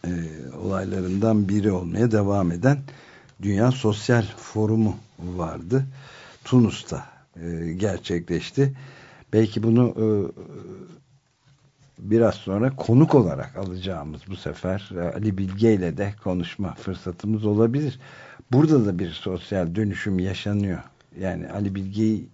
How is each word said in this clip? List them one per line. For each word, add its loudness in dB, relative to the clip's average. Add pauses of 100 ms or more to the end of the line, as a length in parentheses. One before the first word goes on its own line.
e, -2 (520)
olaylarından 0
biri 4
olmaya 2
devam 4
eden 4 (640)
Dünya 4
Sosyal 2 (140)
Forumu 0 (240)
vardı. -2 (580)
Tunus'ta, 2 (300)
e, -6
gerçekleşti. -2 (600)
Belki 2
bunu, 4
e, 0 (1900)
biraz 4
sonra -2
konuk 4
olarak 2
alacağımız -8
bu -12
sefer, -6
e, -6
Ali -2
Bilge 2
ile 0
de -4 (100)
konuşma -4
fırsatımız -6
olabilir. 2 (520)
Burada 4
da -2
bir -4
sosyal -4
dönüşüm -2
yaşanıyor. -2 (400)
Yani -6
Ali -4
Bilge'yi -2